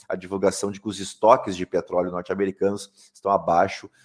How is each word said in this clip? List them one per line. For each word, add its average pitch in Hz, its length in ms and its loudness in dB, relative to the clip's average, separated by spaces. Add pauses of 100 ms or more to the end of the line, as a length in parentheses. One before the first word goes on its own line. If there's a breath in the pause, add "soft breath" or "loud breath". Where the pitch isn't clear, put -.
a - 80 -6
divulgação 95 560 -2
de 98 80 -14
que - 80 -14
os 98 140 -8
estoques 107 560 4
de 90 80 -6
petróleo 90 460 -2
norte-americanos 95 1000 -4
estão - 160 -6
abaixo 90 600 2 (140 soft breath)